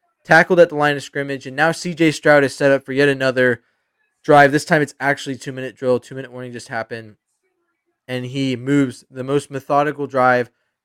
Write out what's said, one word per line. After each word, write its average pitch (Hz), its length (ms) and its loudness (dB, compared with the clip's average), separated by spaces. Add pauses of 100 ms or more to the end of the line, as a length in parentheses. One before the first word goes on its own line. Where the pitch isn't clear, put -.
(220)
tackled 170 380 4
at 165 80 6
the 151 80 -10
line 147 200 0
of 135 60 -10
scrimmage, 139 440 -10
and 131 100 -14
now 160 160 2
C 175 220 -10
J 156 160 2
Stroud 147 340 4
is 127 100 -2
set 143 160 2
up 135 140 0
for 139 80 -12
yet 139 160 2
another 127 540 0 (600)
drive. 143 300 6
This 147 140 -2
time 151 160 2
it's 143 180 -6
actually 139 360 -6
two-minute 131 380 -14
drill. 127 240 -2
Two-minute 131 320 -16
warning 123 220 -16
just 117 160 -16
happened. 113 480 -12 (920)
And 127 180 -8
he 131 300 -4
moves 127 520 -2
the 131 160 -12
most 139 260 -4
methodical 143 560 -4
drive 127 440 0 (340)